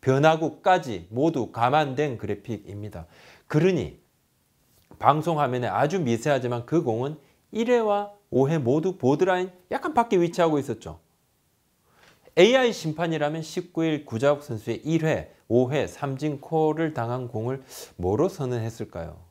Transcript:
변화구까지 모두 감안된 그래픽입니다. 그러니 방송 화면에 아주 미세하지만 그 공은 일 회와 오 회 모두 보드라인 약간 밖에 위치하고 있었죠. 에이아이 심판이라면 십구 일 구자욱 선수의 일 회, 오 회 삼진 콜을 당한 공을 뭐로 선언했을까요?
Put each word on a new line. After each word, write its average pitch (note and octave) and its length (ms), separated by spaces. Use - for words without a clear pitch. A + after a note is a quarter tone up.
변화구까지 D3 1080
모두 C3+ 440
감안된 C3+ 640
그래픽입니다. G2+ 880
그러니 D3+ 540
방송 D3+ 400
화면에 B2 280
아주 D3 340
미세하지만 A#2+ 640
그 E3 180
공은 B2+ 340
일 A3 200
회와 G#3 400
오 C3+ 200
회 E3 80
모두 D#3 400
보드라인 F3+ 540
약간 D4+ 220
밖에 A3+ 260
위치하고 E3+ 400
있었죠. G#2 400
에이아이 A#3+ 360
심판이라면 D#3+ 680
십구 E3 420
일 D3+ 220
구자욱 C#3+ 380
선수의 A2+ 420
일 D#3 200
회, B2 280
오 A#2+ 200
회 C3+ 160
삼진 C#3 540
콜을 D#3 540
당한 B2 340
공을 B2 340
뭐로 G#2 320
선언했을까요? A2+ 880